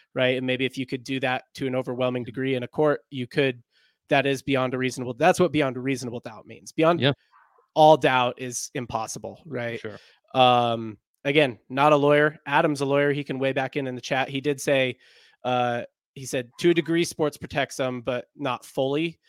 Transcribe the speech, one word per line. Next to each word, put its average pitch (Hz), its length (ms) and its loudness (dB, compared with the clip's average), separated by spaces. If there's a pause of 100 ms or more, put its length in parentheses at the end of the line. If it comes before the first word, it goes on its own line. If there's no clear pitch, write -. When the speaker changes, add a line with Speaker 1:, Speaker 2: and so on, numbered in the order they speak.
(120)
Speaker 1:
right? 127 260 2
And 127 80 -4
maybe 127 180 0
if 127 120 -4
you 131 100 -6
could 127 180 -8
do 135 160 -6
that 127 240 -2 (100)
to 135 140 -6
an 127 80 -4
overwhelming 127 480 -2
degree 131 320 -4
in 123 80 -4
a 120 40 -12
court, 151 420 0
you 123 180 -8
could, 131 340 0 (460)
that 139 180 2
is 139 160 -2
beyond 131 320 0
a 127 40 -4
reasonable, 127 360 -4
that's 160 240 4
what 175 140 2
beyond 135 240 0
a 127 40 -8
reasonable 123 400 -4
doubt 110 280 -18
means. - 240 -20
Beyond 160 280 4
Speaker 2:
Yeah. 139 120 4 (640)
Speaker 1:
all 156 220 10
doubt 127 440 2
is 127 340 -8
impossible, 110 720 -6
right? 120 320 -8
Speaker 2:
Sure. 107 220 -12 (340)
Speaker 1:
Um, 120 640 2 (260)
again, 143 440 0
not 143 240 4
a 151 40 6
lawyer. 147 480 2
Adam's 147 360 0
a 139 60 -2
lawyer. 143 260 2
He 143 100 -4
can 135 160 -8
weigh 135 140 -2
back 131 240 -4
in 139 100 -4
in 127 80 -8
the 120 60 -10
chat. 131 280 -2
He 135 120 -6
did 139 200 -2
say, 131 360 0 (480)
uh, 123 380 -2 (320)
he 135 100 -14
said, 123 260 -6 (100)
"To 175 100 4
a 170 40 4
degree, 165 300 0
sports 151 320 -4
protects - 400 -6
them, 127 240 -4
but 123 340 -6
not 139 300 -6
fully. 143 540 -4 (100)